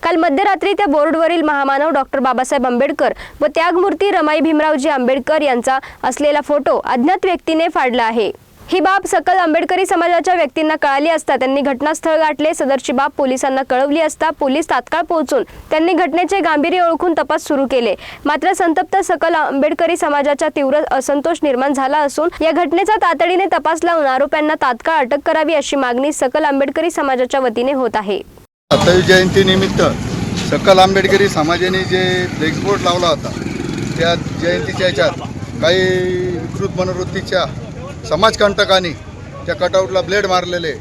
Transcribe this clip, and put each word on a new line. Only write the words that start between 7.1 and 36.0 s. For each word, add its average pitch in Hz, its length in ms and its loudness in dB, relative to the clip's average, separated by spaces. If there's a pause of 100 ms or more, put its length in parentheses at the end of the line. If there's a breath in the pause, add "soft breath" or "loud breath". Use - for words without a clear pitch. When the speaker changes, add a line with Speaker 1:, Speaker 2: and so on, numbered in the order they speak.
Speaker 1:
व्यक्तीने 330 480 0
फाडला 247 300 0
आहे. 226 280 0 (300)
ही 370 180 -2
बाब 381 280 2
सकल 359 300 2
आंबेडकरी 349 480 2
समाजाच्या 349 500 2
व्यक्तींना 311 400 0
कळाली 285 340 0
असता 311 260 0
त्यांनी 262 260 0
घटनास्थळ 294 580 0
गाठले. 302 340 0
सदरची 277 380 -2
बाब 277 260 0
पोलिसांना 269 520 0
कळवली 277 320 2
असता 311 280 0 (100)
पोलीस 294 300 0
तात्काळ 311 320 -2
पोहोचून 311 420 0 (260 loud breath)
त्यांनी 320 240 2
घटनेचे 349 460 0
गांभीर्य 339 420 0
ओळखून 339 360 2
तपास 302 300 -2
सुरू 277 240 2
केले. 233 240 0 (300 loud breath)
मात्र 302 280 0
संतप्त 349 420 0 (100)
सकल 339 300 0
आंबेडकरी 311 640 0
समाजाचा 294 580 0
तीव्र 285 260 2 (100)
असंतोष 285 520 -2
निर्माण 277 300 0
झाला 269 260 0
असून 302 300 0 (120)
या 320 120 2
घटनेचा 349 480 0
तातडीने 349 520 0
तपास 320 300 -2
लावून 339 240 0
आरोप्यांना 302 540 0
तात्काळ 320 380 0
अटक 277 260 -2
करावी 320 280 0
अशी 285 220 -2
मागणी 262 380 0
सकल 302 320 0
आंबेडकरी 285 460 0
समाजाच्या 269 480 0
वतीने 247 340 0
होत 254 220 -2
आहे. 208 240 -2 (520)
Speaker 2:
सत्तावीस 175 340 4
जयंतीनिमित्त 185 760 4 (680)
सकल 190 300 4
आंबेडकरी 190 500 4
समाजाने 175 560 0
जे 185 440 0
फ्लेक्स 156 300 -2
बोर्ड 165 220 0
लावला 175 260 2
होता, 135 220 0 (680)
त्या 170 160 2
जयंतीच्या 180 720 -4
ह्याच्यात 165 400 -2 (340)
काही 175 180 2 (520)